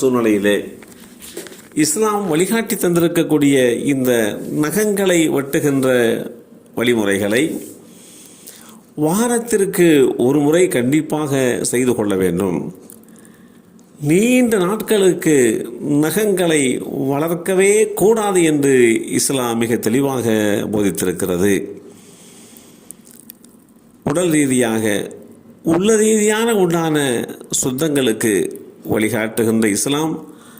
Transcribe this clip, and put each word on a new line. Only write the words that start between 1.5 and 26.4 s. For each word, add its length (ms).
இஸ்லாம் 540
வழிகாட்டி 460
தந்திருக்கக்கூடிய 1080
இந்த 560
நகங்களை 760
வெட்டுகின்ற 600
வழிமுறைகளை 840
வாரத்திற்கு 1200
ஒரு 240
முறை 280
கண்டிப்பாக 920
செய்து 320
கொள்ள 220
வேண்டும். 680
நீண்ட 560
நாட்களுக்கு 1120
நகங்களை 1040
வளர்க்கவே 1000
கூடாது 480
என்று 640
இஸ்லாம் 520
மிக 180
தெளிவாக 540
போதித்திருக்கிறது. 1000
உடல் 260
ரீதியாக, 840
உள்ள 340
ரீதியான 580